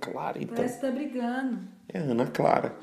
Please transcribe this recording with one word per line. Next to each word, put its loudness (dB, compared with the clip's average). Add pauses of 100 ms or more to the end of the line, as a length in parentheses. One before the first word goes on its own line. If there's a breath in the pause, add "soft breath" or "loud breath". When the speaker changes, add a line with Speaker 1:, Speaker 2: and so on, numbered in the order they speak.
Speaker 1:
Clara, -4
então -4
Speaker 2:
Parece 0
que -10
tá 2
brigando. -2 (340)
Speaker 1:
é -2
Ana 2
Clara. 4